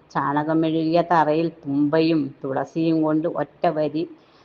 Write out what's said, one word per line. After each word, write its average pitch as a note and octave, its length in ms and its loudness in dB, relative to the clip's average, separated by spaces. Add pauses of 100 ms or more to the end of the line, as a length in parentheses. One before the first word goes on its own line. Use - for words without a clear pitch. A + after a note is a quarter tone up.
(100)
ചാണകം D3+ 500 -2
മെഴുകിയ D#3+ 420 0
തറയിൽ E3 460 2 (140)
തുമ്പയും D3+ 580 2 (180)
തുളസിയും C#3+ 640 -2
കൊണ്ട് D#3 260 0
ഒറ്റ - 380 -4
വരി D3+ 360 -2 (420)